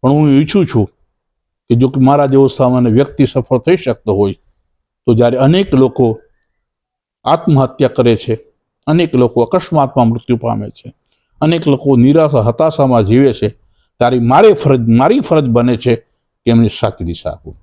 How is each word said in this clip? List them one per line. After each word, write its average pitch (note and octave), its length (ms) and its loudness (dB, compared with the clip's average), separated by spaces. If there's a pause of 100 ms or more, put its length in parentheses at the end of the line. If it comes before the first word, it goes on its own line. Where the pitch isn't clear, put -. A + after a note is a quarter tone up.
પણ C3 80 0
હું D3 200 2
ઈચ્છું D#3 360 0
છું G#2+ 200 -2 (840)
કે A#2+ 60 2
જો B2+ 120 2
કે C3+ 120 -4
મારા C#3 260 2
જેવો C3+ 220 2
સામાન્ય B2 420 0
વ્યક્તિ D3+ 360 0
સફળ B2+ 320 -4
થઈ E3+ 180 0
શકતો A#2 380 -6
હોય, G2 200 -2 (720)
તો A#2+ 80 2
જ્યારે A#2+ 220 0
અનેક E3 380 0
લોકો C3 320 2 (1160)
આત્મહત્યા C#3 640 0
કરે A#2 280 0
છે, A2+ 180 -6 (520)
અનેક D#3+ 280 0
લોકો B2 280 0
અકસ્માતમાં C3+ 680 -2
મૃત્યુ A#2 280 -4
પામે A2 340 -8
છે, - 240 -20 (460)
અનેક E3 260 -2
લોકો C#3 300 0
નિરાશા, C#3 460 2
હતાશામાં B2+ 600 0
જીવે B2 280 2
છે, G#2+ 160 -6 (520)
ત્યારે B2 200 0
મારે D#3 340 4
ફરજ, C3 340 0
મારી C#3+ 320 2
ફરજ D#3 280 -2
બને A#2+ 280 0
છે A#2 180 -2 (520)
કે A#2 40 0
એમને A#2 180 2
સાચી - 360 -6
દિશા E2+ 260 -8
આપું. - 320 -18